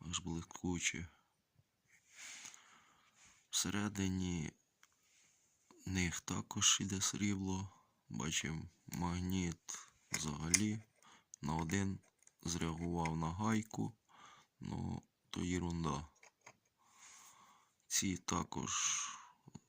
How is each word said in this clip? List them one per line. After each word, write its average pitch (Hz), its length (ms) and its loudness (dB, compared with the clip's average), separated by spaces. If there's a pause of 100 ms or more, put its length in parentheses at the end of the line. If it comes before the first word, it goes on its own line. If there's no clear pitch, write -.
аж 85 200 -2
блискуче. 85 880 -2 (2500)
Всередині 92 1000 2 (1300)
них 90 340 4
також - 600 2
іде 98 200 0
срібло. 95 680 0 (400)
Бачимо, 80 640 -2 (160)
магніт 87 1000 -2 (240)
взагалі 90 680 2 (600)
на 76 140 0
один 95 420 2 (440)
зреагував 82 760 0
на 80 140 0
гайку. 107 640 0 (680)
Ну, 87 420 -4 (280)
то 87 140 -2
єрунда. 85 640 0 (1800)
Ці 92 300 2
також - 840 0 (680)